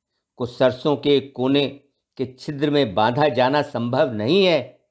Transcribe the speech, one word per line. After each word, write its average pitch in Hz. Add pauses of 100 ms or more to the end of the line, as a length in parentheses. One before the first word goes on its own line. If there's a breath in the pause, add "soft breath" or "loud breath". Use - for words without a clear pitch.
(360)
को 156
सरसों 143
के 143
कोने 135 (320)
के 123
छिद्र 147
में 135
बांधा 123
जाना 131
संभव 127
नहीं 139
है, 151